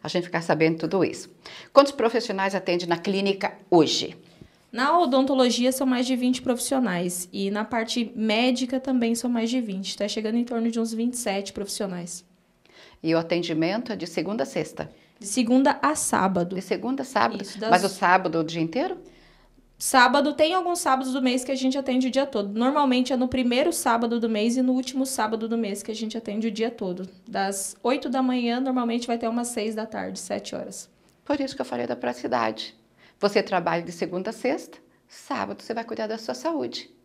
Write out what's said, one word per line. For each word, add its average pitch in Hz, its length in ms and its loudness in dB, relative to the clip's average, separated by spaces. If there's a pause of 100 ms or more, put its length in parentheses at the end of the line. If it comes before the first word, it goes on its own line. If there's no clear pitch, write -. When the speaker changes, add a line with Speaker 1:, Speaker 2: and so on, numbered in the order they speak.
Speaker 1:
A 156 60 -8
gente 175 160 -2
ficar 170 180 -4
sabendo 165 380 2
tudo 180 220 0
isso. - 280 -4 (420)
Quantos 277 200 8
profissionais 220 600 0
atende 180 320 0
na 170 120 0
clínica 196 580 0 (140)
hoje? 151 480 4 (520)
Speaker 2:
Na 285 300 2
odontologia 262 720 4
são 262 140 0
mais 254 200 2
de 262 80 0
vinte 247 280 0
profissionais 226 880 -2
e 196 180 -2
na 208 140 -2
parte 226 500 -2
médica 247 640 2
também 247 360 2
são 240 160 -2
mais 233 180 0
de 247 140 0
vinte. 196 340 -6
Tá 202 100 -2
chegando 220 300 -2
em 233 80 2
torno 233 260 0
de 226 80 -2
uns 226 140 -2
vinte 233 220 -2
e - 20 -8
sete 202 380 -4
profissionais. 185 680 -8 (800)
Speaker 1:
E 160 120 2
o 165 40 6
atendimento 170 760 0
é 190 40 -4
de 165 100 -6
segunda 196 360 -2
a 269 40 0
sexta? - 460 -6 (260)
Speaker 2:
De 202 80 -14
segunda 254 540 4
a 294 140 2
sábado. 185 600 2
Speaker 1:
De 185 80 -6
segunda 226 380 -2
a 254 60 -4
sábado? 214 360 0
Speaker 2:
Isso, - 160 -10
das 220 120 -2
Speaker 1:
Mas 180 120 8
o 196 60 2
sábado 180 520 4
o 156 40 0
dia 165 160 -4
inteiro? 277 380 -2 (840)
Speaker 2:
Sábado, 262 520 6
tem 320 180 4
alguns 349 260 0
sábados 262 360 2
do 269 80 0
mês 254 200 2
que - 80 -8
a 269 40 0
gente 262 240 0
atende 262 300 2
o - 20 0
dia 269 160 2
todo. 202 260 -2
Normalmente 254 600 2
é - 20 0
no 247 100 2
primeiro 254 460 2
sábado 233 480 0
do 226 80 0
mês 226 300 2
e - 20 2
no 254 140 4
último 262 320 0
sábado 220 420 -2
do 233 80 0
mês 202 260 -2
que - 80 -10
a 214 40 -6
gente 226 240 -6
atende 226 300 -4
o - 20 0
dia 220 200 -2
todo. 185 380 -6 (180)
Das 196 560 -4
oito 277 280 0
da 262 120 0
manhã, 247 380 0
normalmente 240 460 -2
vai 233 100 0
até 233 100 -4
umas 233 220 -2
seis 220 260 -4
da 214 120 -6
tarde, 196 320 -8
sete 202 360 -6
horas. - 360 -12 (340)
Speaker 1:
Por 294 160 -2
isso 269 160 -6
que 262 60 -6
eu - 20 -2
falei 240 220 -4
da 240 100 -4
praticidade. 120 800 -2 (440)
Você 202 240 2
trabalha 175 400 0
de 175 80 -10
segunda 185 380 -6
a 196 60 -8
sexta, - 420 -4 (320)
sábado 202 540 -8
você - 100 -10
vai 226 100 -4
cuidar 226 240 -6
da 220 120 -6
sua 247 160 -6
saúde - 560 -6 (140)